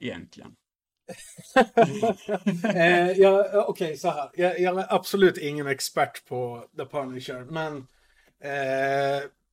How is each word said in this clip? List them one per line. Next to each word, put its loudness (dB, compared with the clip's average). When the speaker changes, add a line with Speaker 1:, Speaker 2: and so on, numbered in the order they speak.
Speaker 1:
egentligen? -14
Speaker 2:
<laughs> 2
Eh, 4
jag, 4
okej, -6
så -2
här. -6
Jag, 0
jag 0
är -2
absolut 2
ingen -6
expert -4
på -8
The -8
Punisher, -10
men, -8
eh, -2